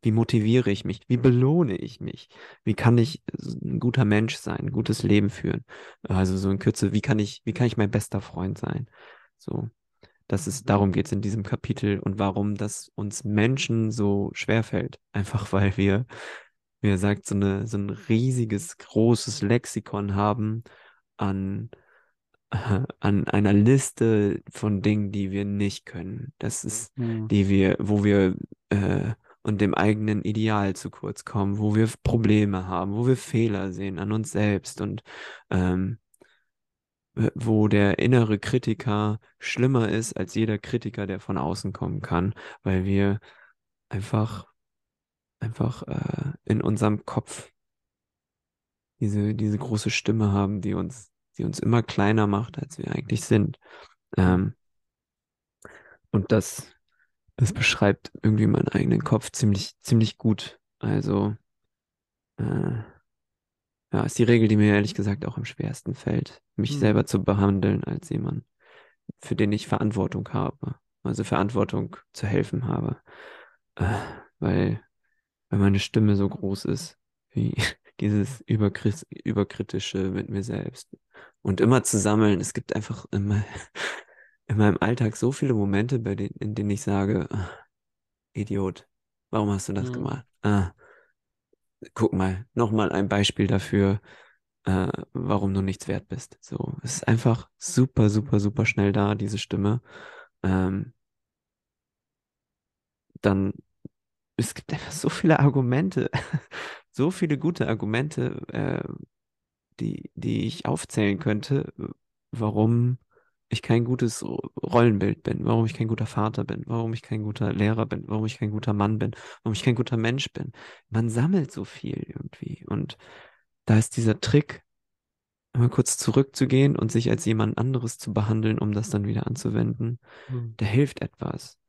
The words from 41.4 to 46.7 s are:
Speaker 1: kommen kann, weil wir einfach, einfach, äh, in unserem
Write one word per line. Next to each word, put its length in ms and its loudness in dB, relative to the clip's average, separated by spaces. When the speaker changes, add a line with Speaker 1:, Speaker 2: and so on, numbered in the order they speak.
Speaker 1:
kommen 280 -6
kann, 340 0
weil 220 0
wir 360 2
einfach, 580 -4
einfach, 480 -4
äh, 440 -6
in 180 0
unserem 420 0